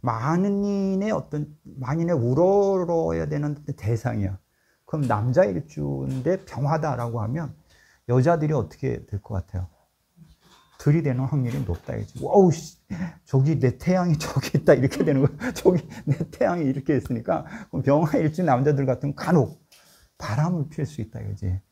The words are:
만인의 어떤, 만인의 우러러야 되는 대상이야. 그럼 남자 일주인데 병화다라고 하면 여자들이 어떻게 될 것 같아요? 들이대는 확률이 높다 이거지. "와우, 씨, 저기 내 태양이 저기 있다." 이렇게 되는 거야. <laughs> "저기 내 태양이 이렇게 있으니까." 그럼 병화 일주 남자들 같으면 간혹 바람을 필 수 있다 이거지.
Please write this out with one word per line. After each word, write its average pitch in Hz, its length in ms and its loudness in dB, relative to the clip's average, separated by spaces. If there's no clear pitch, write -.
만인의 196 1080 0
어떤, 151 520 -6
만인의 160 520 -2
우러러야 165 1120 2
되는 147 280 -4
대상이야. 107 600 -2
그럼 147 220 -2
남자 117 360 2
일주인데 143 1000 -4
병화다라고 127 760 -2
하면 120 340 -6
여자들이 151 440 4
어떻게 127 520 -4
될 101 160 -6
것 - 140 -12
같아요? 90 320 -6
들이대는 143 440 0
확률이 131 400 -2
높다 90 320 -6
이거지. - 260 -10
"와우, 190 300 6
씨, - 260 -6
저기 139 340 2
내 120 200 2
태양이 175 400 2
저기 - 400 -2
있다." 147 160 6
이렇게 127 320 2
되는 139 200 4
거야. - 180 0
<laughs> 247 120 -4
"저기 - 320 2
내 139 120 0
태양이 175 360 0
이렇게 131 320 0
있으니까." - 480 -2
그럼 - 140 -6
병화 147 340 4
일주 156 260 0
남자들 139 420 2
같으면 135 300 -2
간혹 - 500 0
바람을 151 500 -2
필 - 180 -6
수 - 140 -10
있다 110 220 -10
이거지. 98 360 -6